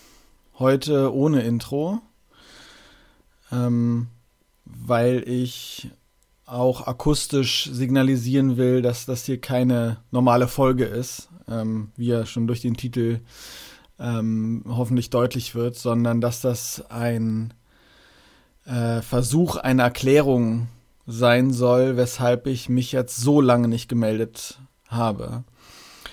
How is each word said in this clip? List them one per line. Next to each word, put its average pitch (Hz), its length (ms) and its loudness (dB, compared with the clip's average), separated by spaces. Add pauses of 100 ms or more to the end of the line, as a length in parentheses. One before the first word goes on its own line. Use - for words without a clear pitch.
(580)
heute 135 560 2
ohne 139 260 4
Intro, 139 600 -2 (1500)
ähm, 120 580 0 (580)
weil 120 600 0
ich - 640 -6 (540)
auch 127 420 -2
akustisch 139 880 -2
signalisieren 131 840 2
will, 127 240 4
dass 120 240 -2
das 123 180 -8
hier 127 160 -4
keine 123 680 0
normale 123 380 4
Folge 131 360 2
ist, 110 460 -8 (180)
ähm, 110 480 -6
wie 120 120 -4
ja 117 180 0
schon 117 200 -4
durch 117 140 -2
den 120 160 -2
Titel, 117 440 -4 (760)
ähm, 113 720 -4
hoffentlich 120 400 -2
deutlich 123 460 -2
wird, 120 220 -2
sondern 117 440 0
dass 120 220 -2
das - 480 -4
ein, 113 640 -4 (1120)
äh, 117 340 -2
Versuch 127 560 0
einer 131 280 2
Erklärung 123 840 2 (380)
sein 123 460 4
soll, 127 440 4
weshalb 123 500 0
ich 131 220 -4
mich 123 240 0
jetzt 127 240 -2
so 143 240 4
lange 120 280 6
nicht 113 200 -4
gemeldet 113 720 -2 (280)
habe. 117 560 -4 (680)